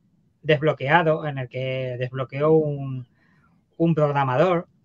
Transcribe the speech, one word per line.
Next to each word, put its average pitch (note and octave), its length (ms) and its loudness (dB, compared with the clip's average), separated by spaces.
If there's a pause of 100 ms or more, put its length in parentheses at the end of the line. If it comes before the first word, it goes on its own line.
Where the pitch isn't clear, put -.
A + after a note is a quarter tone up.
(420)
desbloqueado, D#3 840 2
en C#3+ 120 -6
el B2+ 120 -8
que C3 480 -6
desbloqueó C3 540 -2
un, C#3 540 -2 (720)
un E3 180 2
programador, D3 720 2 (180)